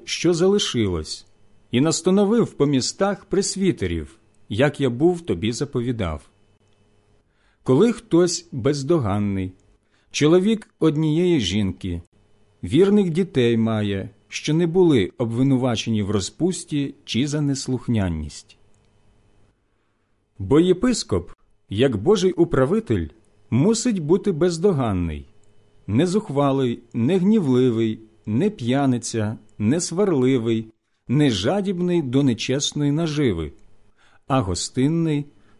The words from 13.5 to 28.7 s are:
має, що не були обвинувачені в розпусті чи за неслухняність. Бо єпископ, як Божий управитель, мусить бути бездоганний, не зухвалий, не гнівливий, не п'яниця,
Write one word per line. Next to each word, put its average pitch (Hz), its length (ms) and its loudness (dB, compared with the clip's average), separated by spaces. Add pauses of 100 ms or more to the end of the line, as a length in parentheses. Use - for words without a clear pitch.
має, 107 540 -2 (180)
що - 260 -4
не 175 120 2
були 165 520 2
обвинувачені 120 840 0
в 95 80 -4
розпусті 143 840 -4 (100)
чи 131 220 -2
за 147 140 -4
неслухняність. 117 1160 -4 (1800)
Бо 101 220 4
єпископ, 180 680 0 (380)
як 117 280 0
Божий 175 360 2
управитель, 135 760 0 (420)
мусить 208 480 2
бути 180 340 0
бездоганний, 135 960 -2 (580)
не 120 200 0
зухвалий, 139 760 0 (100)
не 131 260 0
гнівливий, 127 800 2 (260)
не 131 240 0
п'яниця, 120 880 -2 (200)